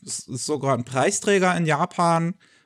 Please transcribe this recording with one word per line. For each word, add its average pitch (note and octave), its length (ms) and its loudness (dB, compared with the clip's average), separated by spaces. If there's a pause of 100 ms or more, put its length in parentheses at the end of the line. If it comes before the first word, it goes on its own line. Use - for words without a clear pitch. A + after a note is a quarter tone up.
s-, - 240 -10
ist - 180 -8
sogar C#3 300 0
ein B2 80 -4
Preisträger F3+ 720 2
in E3+ 100 0
Japan. E3 680 2 (320)